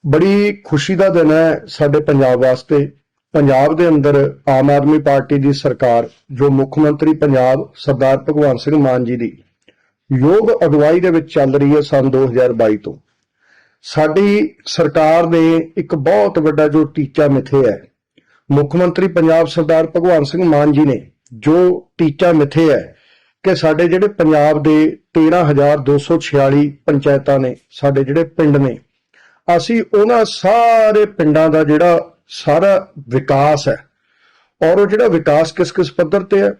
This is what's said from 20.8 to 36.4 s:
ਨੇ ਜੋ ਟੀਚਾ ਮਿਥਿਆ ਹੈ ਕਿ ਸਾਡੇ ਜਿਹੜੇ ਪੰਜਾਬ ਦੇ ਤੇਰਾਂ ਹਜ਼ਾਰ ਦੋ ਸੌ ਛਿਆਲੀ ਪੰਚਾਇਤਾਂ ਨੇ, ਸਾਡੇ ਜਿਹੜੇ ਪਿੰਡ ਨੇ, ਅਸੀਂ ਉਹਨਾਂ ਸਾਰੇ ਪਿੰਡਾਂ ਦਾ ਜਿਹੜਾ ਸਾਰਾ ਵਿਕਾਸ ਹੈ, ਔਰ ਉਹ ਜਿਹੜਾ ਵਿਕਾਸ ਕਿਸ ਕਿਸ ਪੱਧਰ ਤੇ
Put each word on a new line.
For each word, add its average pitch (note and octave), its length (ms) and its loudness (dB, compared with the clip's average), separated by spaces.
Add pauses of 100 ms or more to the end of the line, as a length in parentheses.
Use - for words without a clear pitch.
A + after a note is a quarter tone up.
ਨੇ C3+ 300 -2 (220)
ਜੋ E3+ 540 0 (100)
ਟੀਚਾ E3+ 340 0
ਮਿਥਿਆ D3+ 460 2
ਹੈ - 160 -10 (500)
ਕਿ F#3+ 120 0
ਸਾਡੇ D#3+ 320 0
ਜਿਹੜੇ F#3 200 0
ਪੰਜਾਬ D3+ 560 0
ਦੇ D#3 340 2 (160)
ਤੇਰਾਂ E3 320 2
ਹਜ਼ਾਰ D3 320 2
ਦੋ C#3+ 200 0
ਸੌ D#3+ 220 -2
ਛਿਆਲੀ C#3+ 680 0
ਪੰਚਾਇਤਾਂ C#3 540 0
ਨੇ, B2+ 160 -4 (140)
ਸਾਡੇ C#3 340 -2
ਜਿਹੜੇ D3 200 -2
ਪਿੰਡ D3+ 340 0
ਨੇ, C3 200 -2 (800)
ਅਸੀਂ A3+ 260 -2 (100)
ਉਹਨਾਂ A3 320 2
ਸਾਰੇ A3 800 2
ਪਿੰਡਾਂ D#3 440 0
ਦਾ D#3 140 0
ਜਿਹੜਾ E3 500 0 (140)
ਸਾਰਾ F#3 600 -2 (220)
ਵਿਕਾਸ C#3+ 580 -2
ਹੈ, A#2+ 100 -4 (840)
ਔਰ F3 160 2
ਉਹ G3+ 60 4
ਜਿਹੜਾ G#3+ 220 0
ਵਿਕਾਸ D#3+ 440 0
ਕਿਸ - 200 -4
ਕਿਸ F3 200 -4
ਪੱਧਰ F3+ 320 -2
ਤੇ G3 180 -2